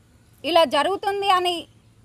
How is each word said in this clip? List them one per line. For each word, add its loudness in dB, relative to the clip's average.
ఇలా 4
జరుగుతుంది -2
అని 0